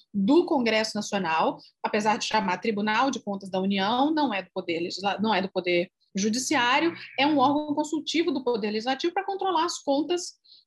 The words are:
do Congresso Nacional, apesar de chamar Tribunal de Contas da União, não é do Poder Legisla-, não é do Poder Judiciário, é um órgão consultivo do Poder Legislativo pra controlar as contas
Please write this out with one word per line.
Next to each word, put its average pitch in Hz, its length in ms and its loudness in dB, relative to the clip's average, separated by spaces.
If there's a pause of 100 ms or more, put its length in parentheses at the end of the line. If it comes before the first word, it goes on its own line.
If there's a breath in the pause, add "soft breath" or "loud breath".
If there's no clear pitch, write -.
(140 loud breath)
do 254 320 6
Congresso 220 500 0
Nacional, 196 640 -2 (240 loud breath)
apesar 214 360 2
de - 80 -6
chamar 190 340 0
Tribunal 214 500 0
de 262 100 -2
Contas 202 300 -8
da 185 100 -2
União, 202 540 2
não 294 180 2
é 190 120 -4
do - 100 -20
Poder 180 260 -4
Legisla-, 185 400 -4
não 214 140 2
é 185 80 2
do 190 100 -4
Poder 180 380 0 (260)
Judiciário, 254 800 2 (240 loud breath)
é 269 80 2
um 302 140 2
órgão 294 340 2
consultivo 302 580 -2
do 262 120 -2
Poder 220 260 -2
Legislativo 254 420 -2
pra 381 140 -4
controlar 381 400 0
as 339 140 -6
contas 302 540 -2 (340 soft breath)